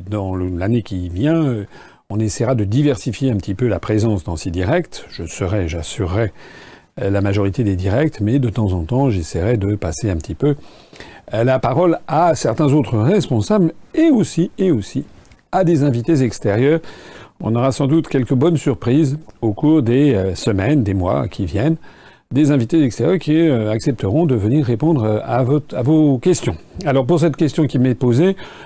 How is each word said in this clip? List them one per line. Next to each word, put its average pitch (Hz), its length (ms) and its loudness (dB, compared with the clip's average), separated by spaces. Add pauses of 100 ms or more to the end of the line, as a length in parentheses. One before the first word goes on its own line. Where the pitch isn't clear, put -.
dans 95 260 -4
le, 92 120 -2
l'année 98 360 -2
qui 90 260 -8
vient, 151 340 0
euh, 113 220 -2 (440)
on 101 80 -4
essaiera 110 380 -2
de 107 80 0
diversifier 131 640 0
un 113 60 0
petit 98 180 -4
peu 123 140 -2
la 95 140 -2
présence 107 420 0
dans 85 140 -6
ces 90 140 -8
directs. 104 580 -4
Je - 160 -12
serai, 92 420 -4
j'assurerai, 87 640 -4 (680)
euh, 98 80 -2
la 98 100 0
majorité 98 460 0
des 98 100 0
directs, 104 460 -2
mais 113 180 0
de 123 80 0
temps 104 240 -2
en 87 140 -2
temps, 131 240 0
j'essaierai 95 480 -2
de 101 180 -2
passer 98 340 -4
un 87 60 -2
petit 82 200 -8
peu, 143 200 0 (800)
euh, 110 100 0
la 131 160 2
parole 160 480 2
à 160 280 2
certains 131 360 0
autres 131 260 2
responsables 165 760 2 (220)
et 320 160 4
aussi, 190 460 0
et 190 140 2
aussi 120 320 -2 (480)
à 180 140 2
des 156 180 4
invités 131 380 2
extérieurs. 127 580 2 (640)
On 113 120 0
aura 127 160 2
sans 139 160 0
doute 160 200 2
quelques 135 280 0
bonnes 156 220 2
surprises 135 600 0 (240)
au 110 100 0
cours 147 300 2
des, 127 320 2
euh, 95 220 0
semaines, 113 480 0
des 95 100 -2
mois 98 340 0
qui 95 200 -6
viennent, 131 300 0 (540)
des 143 200 2
invités 143 320 2
extérieurs 139 340 0
qui, 151 180 -2
euh, 127 360 2
accepteront 113 560 0
de 127 80 2
venir 117 280 2
répondre, 127 400 0
euh, 107 200 0
à 123 180 0
votre, 143 340 -2
à 127 60 -2
vos 147 380 4
questions. 147 360 0 (300)
Alors 135 180 2
pour 151 160 2
cette 156 160 0
question 156 300 0
qui 131 140 0
m'est 127 160 2
posée, 131 400 2 (300)